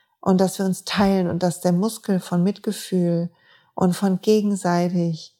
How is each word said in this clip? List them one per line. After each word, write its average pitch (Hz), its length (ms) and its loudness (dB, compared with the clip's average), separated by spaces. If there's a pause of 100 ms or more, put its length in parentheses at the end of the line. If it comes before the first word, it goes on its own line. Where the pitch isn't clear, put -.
(200)
und 190 220 2
dass 185 160 0
wir 190 80 -2
uns 185 180 -2
teilen 196 440 2
und 170 140 -2
dass 175 200 -2
der 180 100 2
Muskel 196 480 0
von 175 220 0
Mitgefühl 175 880 -2 (440)
und 180 200 2
von 190 260 0
gegenseitig 180 1200 0